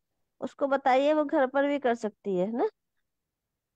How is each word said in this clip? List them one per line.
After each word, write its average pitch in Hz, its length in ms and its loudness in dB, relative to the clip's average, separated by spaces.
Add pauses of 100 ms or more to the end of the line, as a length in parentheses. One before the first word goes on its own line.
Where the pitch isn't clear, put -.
(400)
उसको - 260 -6
बताइए, 269 460 2
वो 302 120 2
घर 277 220 0
पर 269 200 0
भी 285 120 0
कर 240 160 0
सकती 202 440 -6
है 214 180 -2
ना। 381 120 0 (1080)